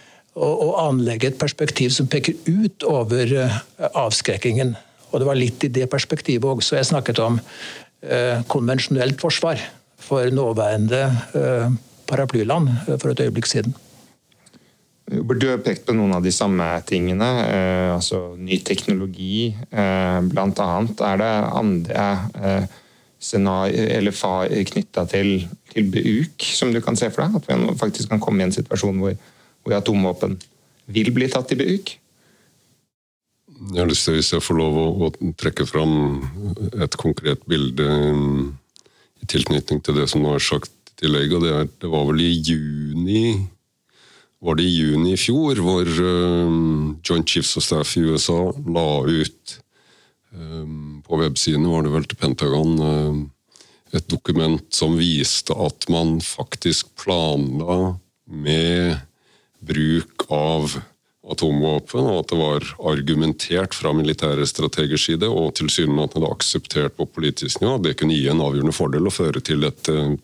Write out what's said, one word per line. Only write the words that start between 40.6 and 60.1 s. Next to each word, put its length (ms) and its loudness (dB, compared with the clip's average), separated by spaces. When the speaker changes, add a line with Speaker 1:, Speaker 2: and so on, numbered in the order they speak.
Speaker 3:
i 240 -20
tillegg, 260 2
og 100 2
det 80 2
er, 140 0
det 100 -6
var 160 2
vel 140 2
i 180 2
juni, 1080 -2
var 140 0
det 80 4
i 160 2
juni 380 2
i 20 0
fjor, 400 0
hvor, 240 2
eh, 640 2
Joint 240 0
Chiefs 300 -2
of 80 -2
Staff 320 0
i 100 4
U 80 2
S 160 0
A 220 0
la 320 0
ut, 560 -2
eh, 340 -12
på 160 0
websidene 480 2
var 160 2
det 80 2
vel 160 0
til 160 -8
Pentagon, 560 2
eh, 480 2
et 80 -4
dokument 640 0
som 260 2
viste 540 0
at 400 -2
man 300 2
faktisk 720 -4
planla 1040 0
med 680 0
bruk 680 -2